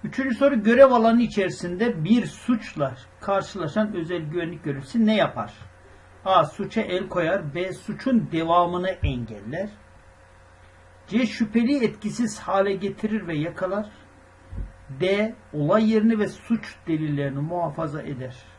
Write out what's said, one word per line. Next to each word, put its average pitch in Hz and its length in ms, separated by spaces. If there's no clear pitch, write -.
Üçüncü 269 300
soru, 277 280
görev 247 300
alanı 226 300
içerisinde 180 800
bir 214 220
suçla 151 680
karşılaşan 196 760
özel 170 260
güvenlik 165 440
görevlisi 151 420
ne 214 100
yapar? 127 360
A. 180 200
Suça 202 360
el 185 280
koyar. 165 460
B. 185 180
Suçun 214 600
devamını 175 560
engeller. 123 800
C. 226 200
Şüpheliyi 240 580
etkisiz 214 560
hale 196 320
getirir 196 540
ve 160 100
yakalar. 185 540
D. 202 340
Olay 196 380
yerini 220 280
ve 202 100
suç - 480
delillerini 143 540
muhafaza 160 600
eder. 127 340